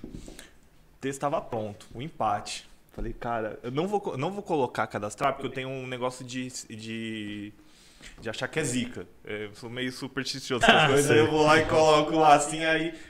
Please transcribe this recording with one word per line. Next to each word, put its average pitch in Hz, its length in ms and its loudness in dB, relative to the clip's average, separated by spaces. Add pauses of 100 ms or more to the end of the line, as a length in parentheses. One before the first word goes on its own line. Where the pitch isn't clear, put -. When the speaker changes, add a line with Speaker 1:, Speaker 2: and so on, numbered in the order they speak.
Speaker 1:
O - 960 -16
texto 139 220 -4
tava 147 220 0
pronto, 107 520 -6
o 113 60 -8
empate. 110 680 -2 (240)
Falei, 113 220 -6
"Cara, 113 480 -2
eu 123 80 -6
não 151 160 0
vou 202 140 0
co-, 202 180 -4
não 156 140 0
vou 202 100 -8
colocar 127 460 0
cadastrar, 110 440 -2
porque 135 140 -6
eu 123 60 -4
tenho 131 160 -6
um 131 180 -6
negócio 127 380 -4
de, 127 240 -6 (200)
de, 110 840 -8 (680)
de 110 80 -8
achar 123 200 -4
que - 100 -4
é 151 60 0
zica." 120 420 -2 (180)
É, 107 220 -6
eu 104 80 -14
sou 117 160 -12
meio 127 220 -4
supersticioso 131 760 -2
com - 60 8
as 165 100 4
Speaker 2:
Ah, 151 60 4
Speaker 1:
coisas, 143 180 4
Speaker 2:
sei. 151 140 6
Speaker 1:
eu 156 100 4
vou 156 160 2
lá 156 140 8
e 156 60 0
coloco 156 500 4
lá 151 180 10
assim, 156 300 0
aí 160 280 2 (180)